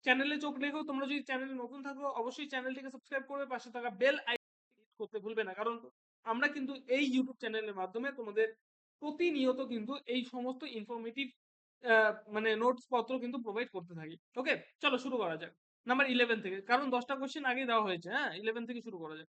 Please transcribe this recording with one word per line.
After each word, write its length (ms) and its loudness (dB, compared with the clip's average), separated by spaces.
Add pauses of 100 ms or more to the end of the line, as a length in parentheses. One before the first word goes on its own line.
চ্যানেলে 380 4
চোখ 100 -2 (100)
রেখো, 160 -2 (100)
তোমরা 200 -2
যদি 180 -4
চ্যানেলে 260 -4
নতুন 320 -10
থাকো 180 -8 (160)
অবশ্যই 320 -4
চ্যানেলটিকে 420 -6
সাবস্ক্রাইব 360 -6
করবে, 160 -4
পাশে 300 -8
থাকা 140 -4
বেল 260 4 (140)
আইকন 200 -2 (240)
ক্লিক 160 -20 (100)
করতে 240 -6
ভুলবে 240 -2
না, 60 -6
কারণ 200 0 (580)
আমরা 160 2
কিন্তু 240 -2 (240)
এই 80 4 (120)
YouTube 260 0
চ্যানেলের 380 -2
মাধ্যমে 380 -2
তোমাদের 300 2 (520)
প্রতিনিয়ত 600 2 (120)
কিন্তু 200 -4 (220)
এই 100 2
সমস্ত 380 -6
ইনফরমেটিভ, 640 -6 (680)
আহ, 200 8 (220)
মানে 280 4
নোটস 300 4
পত্র 200 2 (120)
কিন্তু 200 -4
প্রোভাইড 320 -2
করতে 240 -8
থাকি। 160 -10 (240)
ওকে, 140 2 (280)
চলো 220 4
শুরু 180 0
করা 140 0
যাক 160 -10 (340)
নাম্বার 280 4
ইলেভেন 300 6
থেকে, 140 -2 (120)
কারণ 160 6 (100)
দশটা 240 0
কোশ্চেন 240 -4
আগেই 260 2
দেওয়া 180 6
হয়েছে। 260 -2
হ্যাঁ, 160 0 (120)
ইলেভেন 260 -2
থেকে 180 -6
শুরু 120 -10
করা 200 -8
যাক। 100 -16 (120)